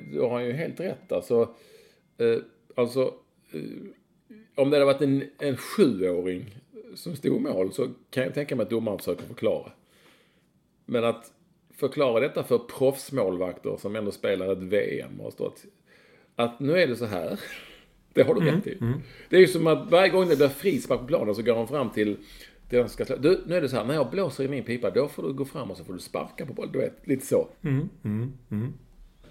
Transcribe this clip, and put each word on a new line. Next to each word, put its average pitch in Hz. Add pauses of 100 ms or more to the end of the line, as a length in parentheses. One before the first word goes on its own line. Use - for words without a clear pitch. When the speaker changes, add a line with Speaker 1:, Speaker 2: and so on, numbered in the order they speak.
(140)
Speaker 1:
det 143
har 120
ju 123
helt 147
rätt. -
Alltså, 117 (760)
eh, 117 (380)
alltså, 123 (380)
eh, 78 (920)
om 139
det 147
hade 143
varit 139
en, 139 (160)
en 139
sjuåring 92 (500)
som 170
stod 135
i -
mål 95
så 127 (220)
kan 131
jag -
tänka 147
mig 117
att 104
domaren 110
försöker -
förklara. 104 (1120)
Men 117
att - (440)
förklara 131
detta 147
för 123
proffsmålvakter 104
som 101
ändå 104
spelar 95
ett 92
V 92
M 52
och 55
stått, - (720)
att 117
nu 143
är 165
det 120
så 117
här. 101
<laughs> - (680)
Det 190
har 160
du -
Speaker 2:
Mm, 160
Speaker 1:
rätt 202
i. -
Speaker 2:
mm. 120 (280)
Speaker 1:
Det 165
är 180
ju 185
som 160
att 135
varje 185
gång 180
det 156
blir 139
frispark 135
på 127
planen 110
så 113
går 113
de 113
fram 131
till, 104 (540)
till 123
den 123
som -
ska 113
slå. -
Du, 170
nu 170
är 180
det 139
så 123
här, 107
när 123
jag 143
blåser 175
i 135
min 135
pipa, 117
då -
får -
du 156
gå 135
fram 127
och 85
så 90
får 95
du 90
sparka -
på -
bollen. -
Du 139
vet, -
lite 135
så. 104 (140)
Speaker 2:
Mm, 147 (140)
mm, 110 (180)
mm. 107 (580)